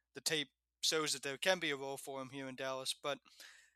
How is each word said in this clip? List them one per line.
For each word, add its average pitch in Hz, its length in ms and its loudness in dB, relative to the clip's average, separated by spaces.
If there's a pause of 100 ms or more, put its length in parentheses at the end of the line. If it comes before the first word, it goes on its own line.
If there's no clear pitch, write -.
(140)
the 139 60 -8
tape 147 280 2 (320)
shows 156 320 4
that 139 100 -2
there 139 140 -2
can 185 220 4
be 160 120 0
a 143 60 2
role 135 200 -4
for 135 260 -6
him 127 100 -8
here 139 160 -6
in 127 60 -6
Dallas. 131 480 -2
But, 143 160 0 (580)